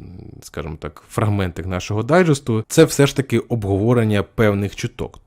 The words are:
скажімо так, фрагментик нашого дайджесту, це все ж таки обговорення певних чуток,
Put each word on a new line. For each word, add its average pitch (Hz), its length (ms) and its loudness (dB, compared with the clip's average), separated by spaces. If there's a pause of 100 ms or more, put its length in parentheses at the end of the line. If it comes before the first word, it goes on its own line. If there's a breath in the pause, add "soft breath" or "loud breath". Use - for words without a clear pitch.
(420)
скажімо 80 380 -10
так, - 280 -14
фрагментик 101 580 -2
нашого 95 360 -4
дайджесту, 139 640 2
це 165 160 4
все 139 220 2
ж - 100 -6
таки 123 220 -2
обговорення 107 840 0
певних 101 540 0
чуток, - 500 -8